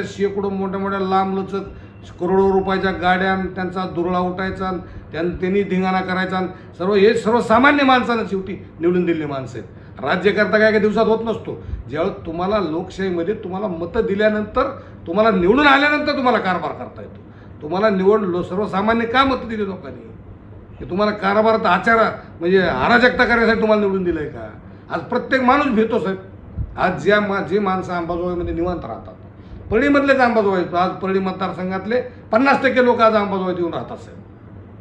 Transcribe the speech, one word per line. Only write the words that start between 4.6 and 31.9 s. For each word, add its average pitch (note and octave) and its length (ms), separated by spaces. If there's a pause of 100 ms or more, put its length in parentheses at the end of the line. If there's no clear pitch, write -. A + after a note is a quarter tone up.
आणि F#3 100 (340)
त्यां-, E3 180
त्यांनी F#3 340
धिंगाणा F#3 380
करायचा F#3 360
आणि F3+ 100 (300)
सर्व F#3 180
हे G3+ 180
सर्वसामान्य A#3 720
माणसानं A#3+ 420
शेवटी F#3+ 400 (140)
निवडून F3 260
दिलेली D#3+ 200
माणसं C3+ 340
आहेत. - 100 (340)
राज्यकर्ता F#3+ 540
काय G#3+ 120
एका G#3+ 100
दिवसात G3+ 260
होत A3 180
नसतो. G#3+ 400 (260)
ज्यावेळेस D#3+ 360
तुम्हाला F3+ 340
लोकशाहीमध्ये F3 720
तुम्हाला F#3+ 340
मतं E3+ 380
दिल्यानंतर, G#3 720 (280)
तुम्हाला G#3+ 240
निवडून G3+ 360
आल्यानंतर C#4+ 460
तुम्हाला B3 240
कारभार F3+ 340
करता A2 300
येतो. - 280 (320)
तुम्हाला F#3 280
निवड G3 300
लो-, F3+ 220
सर्वसामान्य G#3 640
का B3 180
मतं B3+ 240
दिली G#3+ 180
लोकांनी? - 480 (640)
की C3 100
तुम्हाला G#3 220
कारभारात G#3 540
आचार F#3+ 320 (420)
म्हणजे F3+ 180
अराजकता G3 680
करण्यासाठी A3+ 360
तुम्हाला G#3+ 200
निवडून F#3+ 220
दिलंय D#3+ 220
का? A#2 240 (420)
आज E3+ 80
प्रत्येक B3+ 420
माणूस C#4 240
भेटतो, A3 340
साहेब. F#3+ 180 (600)
आज E3+ 260
ज्या G3+ 160
मा-, G3 220
जे F3 180
माणसं F#3 340
अंबाजोगाईमध्ये E3+ 600
निवांत E3+ 320
राहतात, G#2 280 (580)
परळीमधलेच C#4 460
अंबाजोगाई, G#3+ 460 (160)
आज - 100
परळी G3 300
मतदारसंघातले F#3+ 840